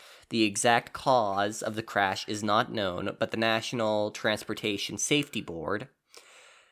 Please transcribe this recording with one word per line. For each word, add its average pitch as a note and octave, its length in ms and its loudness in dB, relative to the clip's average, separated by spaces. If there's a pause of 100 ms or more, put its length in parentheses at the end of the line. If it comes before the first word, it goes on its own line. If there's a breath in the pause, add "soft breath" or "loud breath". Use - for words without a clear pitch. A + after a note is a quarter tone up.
(300 loud breath)
The A2+ 140 4
exact A#2 500 2
cause G#2+ 680 2
of A2 140 -4
the A2+ 80 -4
crash G2 440 0
is G#2+ 160 -4
not A2 280 2
known, G2 480 -2
but - 120 0
the G#2+ 60 -6
National A2+ 720 0
Transportation G#2+ 880 -2
Safety C#3+ 440 0
Board, E2 460 -6 (840 soft breath)